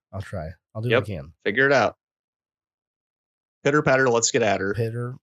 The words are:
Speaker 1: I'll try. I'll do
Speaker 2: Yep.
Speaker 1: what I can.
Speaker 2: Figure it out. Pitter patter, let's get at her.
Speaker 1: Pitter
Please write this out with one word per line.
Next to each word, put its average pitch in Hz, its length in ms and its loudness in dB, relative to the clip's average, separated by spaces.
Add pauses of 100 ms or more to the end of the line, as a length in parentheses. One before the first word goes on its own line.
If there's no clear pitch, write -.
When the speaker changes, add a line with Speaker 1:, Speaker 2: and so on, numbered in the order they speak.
(120)
Speaker 1:
I'll 95 80 -8
try. 82 300 -10 (240)
I'll 110 80 -8
do 120 80 -4
Speaker 2:
Yep. 120 120 4
Speaker 1:
what 98 80 -10
I 95 40 -8
can. 76 180 -12 (140)
Speaker 2:
Figure 113 200 2
it 143 60 2
out. 117 240 2 (1700)
Pitter 143 180 4
patter, 135 280 4
let's 117 200 2
get 120 120 0
at 98 180 0
her. 101 140 -4
Speaker 1:
Pitter 120 480 -6